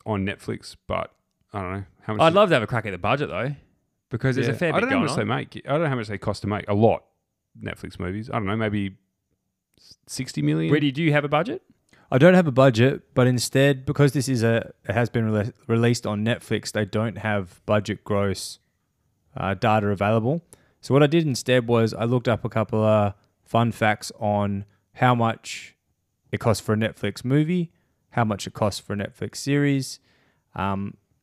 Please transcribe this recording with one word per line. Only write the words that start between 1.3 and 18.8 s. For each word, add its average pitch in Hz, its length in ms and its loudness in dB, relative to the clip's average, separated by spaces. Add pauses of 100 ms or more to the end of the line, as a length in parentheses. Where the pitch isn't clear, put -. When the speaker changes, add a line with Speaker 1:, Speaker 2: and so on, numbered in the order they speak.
Speaker 1:
I 101 80 -8
don't 92 100 -8
know 98 120 -8 (180)
how 110 140 -8
much. 107 80 -2
Speaker 2:
I'd 165 80 6
Speaker 1:
does 175 40 -2
Speaker 2:
love 202 140 6
to 160 60 4
have 113 80 0
a 104 40 -4
crack 110 180 -4
at 104 60 -6
the 90 60 -8
budget, 107 320 -2
though, 117 260 -6 (540)
because 127 260 -2
there's 123 140 0
Speaker 1:
Yeah. 131 40 -2
Speaker 2:
a 110 40 -6
fair 170 120 -2
Speaker 1:
I 147 40 -2
Speaker 2:
bit 190 80 0
Speaker 1:
don't - 80 -2
know - 80 0
how - 80 2
Speaker 2:
going - 60 -
Speaker 1:
much - 100 -2
Speaker 2:
on. 104 60 -2
Speaker 1:
they 120 80 -2 (240)
make. - 60 -16
I - 60 -6
don't 156 120 0
know 151 60 0
how 131 60 -2
much 110 120 -6
they 104 100 -6
cost 101 240 -6
to 104 60 -4
make. 101 200 -4
A 104 60 0
lot. 104 320 4 (540)
Netflix 92 400 -12
movies. 95 300 -8
I - 40 -8
don't 113 120 -4
know. 104 120 -2
Maybe 104 400 -2 (1120)
sixty - 340 -8
million. 156 300 0
Speaker 2:
Where 151 80 4
do 147 80 2
you, 135 40 2
do 135 120 -4
you 147 100 4
have 147 100 2
a 143 60 -6
budget? 180 320 -2 (500)
Speaker 3:
I 131 60 2
don't 170 180 8
have 180 120 4
a 139 40 0
budget, 131 640 4
but 123 100 4
instead, 131 600 2
because 143 260 2
this 127 180 -2
is 120 140 0
a, 113 280 0 (160)
it 95 60 -4
has 117 160 0
been 110 220 0
rele-, 107 220 -2 (140)
released 117 380 2
on 104 180 -2
Netflix, 113 480 -4
they 107 140 -2
don't 107 340 -2
have 104 460 -4
budget 107 380 0
gross 101 560 -2 (760)